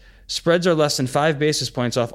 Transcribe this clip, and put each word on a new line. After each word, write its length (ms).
spreads 400
are 80
less 220
than 100
five 320
basis 280
points 300
off 180